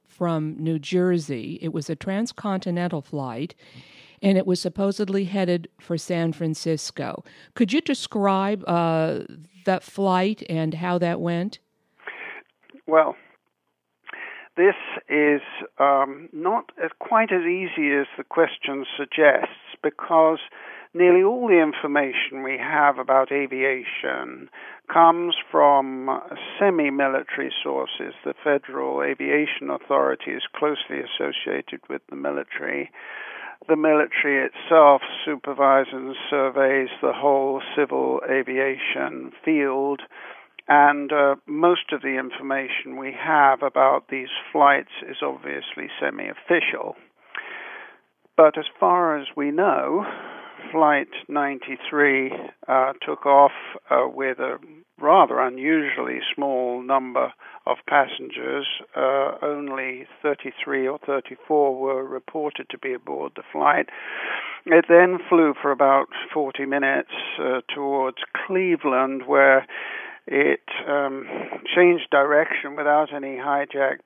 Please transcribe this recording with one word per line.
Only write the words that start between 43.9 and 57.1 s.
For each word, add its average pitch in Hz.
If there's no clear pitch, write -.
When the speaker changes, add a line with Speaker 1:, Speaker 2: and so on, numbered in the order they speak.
Speaker 2:
these 131
flights 143
is 139
obviously 71
semi-official. 67
But 156
as 151
far 180
as 139
we 143
know, 156
Flight 147
ninety-three, 139
uh, 131
took -
off, 143
uh, 131
with 131
a 127
rather 147
unusually 131
small 127
number 127